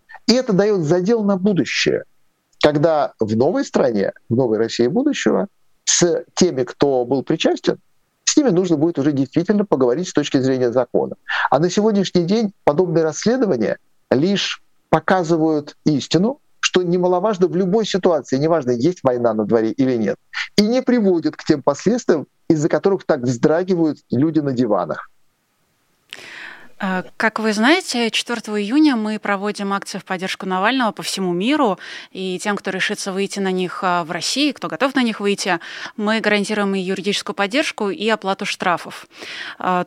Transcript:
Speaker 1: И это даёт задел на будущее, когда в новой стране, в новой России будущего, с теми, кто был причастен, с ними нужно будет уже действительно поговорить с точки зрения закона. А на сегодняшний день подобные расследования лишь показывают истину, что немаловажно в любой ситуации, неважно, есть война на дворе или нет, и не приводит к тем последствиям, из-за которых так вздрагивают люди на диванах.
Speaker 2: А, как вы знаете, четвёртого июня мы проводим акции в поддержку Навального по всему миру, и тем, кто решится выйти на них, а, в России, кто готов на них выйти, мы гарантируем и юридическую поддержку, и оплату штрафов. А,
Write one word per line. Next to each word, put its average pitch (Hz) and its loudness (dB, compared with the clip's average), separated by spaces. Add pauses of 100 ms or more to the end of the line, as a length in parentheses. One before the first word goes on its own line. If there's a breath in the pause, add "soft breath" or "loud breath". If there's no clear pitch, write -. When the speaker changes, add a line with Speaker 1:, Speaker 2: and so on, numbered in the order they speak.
(260 loud breath)
Speaker 1:
И 220 2
это 254 0
даёт 202 2
задел 180 0
на 202 0
будущее, 180 0 (580)
когда 151 2
в 110 -2
новой 175 2
стране, 120 0 (160)
в 120 -2
новой 117 2
России 113 0
будущего, 202 0 (380)
с 160 2
теми, 147 2
кто 127 2
был 127 0
причастен, 214 0 (480)
с - -2
ними 285 4
нужно 175 2
будет 156 0
уже 143 0
действительно 170 0
поговорить 143 0
с - -12
точки 147 0
зрения 127 2
закона. 101 0 (340 loud breath)
А 135 4
на 175 2
сегодняшний 202 2
день 208 0 (140)
подобные 165 2
расследования 160 0 (340)
лишь 170 0 (280)
показывают 160 2
истину, 165 0 (200)
что - 2
немаловажно 180 2
в 156 -4
любой 196 0
ситуации, 170 0
неважно, 147 0
есть 131 0
война 120 2
на 107 0
дворе 110 2
или 131 0
нет, 104 -2 (400 loud breath)
и 202 4
не 240 2
приводит 190 2
к - -18
тем 151 2
последствиям, 175 0 (220)
из-за 156 2
которых 196 0
так 151 0
вздрагивают 156 0 (120)
люди 151 2
на 143 0
диванах. 104 -2 (1700 loud breath)
Speaker 2:
А, 185 -4 (140)
как 220 -2
вы 220 0
знаете, 240 2
четвёртого 214 -4
июня 269 4
мы 214 -2
проводим 202 -4
акции 196 -6
в 175 -12
поддержку 185 -6
Навального 208 0
по 185 -14
всему 180 -2
миру, 214 0 (320 loud breath)
и 185 -6
тем, 208 -4
кто - -6
решится 190 -4
выйти 196 -4
на 190 0
них, 185 -4
а, 175 0
в 156 -10
России, 254 -2
кто - -10
готов 240 -2
на 269 2
них 226 -2
выйти, 202 0 (380 loud breath)
мы 214 0
гарантируем 208 0
и 196 0
юридическую 190 -4
поддержку, 208 -2
и 196 -4
оплату 202 -2
штрафов. - -4 (500 loud breath)
А, 180 -2